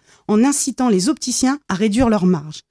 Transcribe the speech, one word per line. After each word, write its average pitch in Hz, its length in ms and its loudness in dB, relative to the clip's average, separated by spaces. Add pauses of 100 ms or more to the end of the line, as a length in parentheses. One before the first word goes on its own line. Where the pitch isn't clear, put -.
(280)
en 214 160 4
incitant 262 440 0
les 190 200 2
opticiens 262 500 -2 (100)
à 196 60 -4
réduire 214 340 2
leurs 185 180 2
marges. 156 440 -2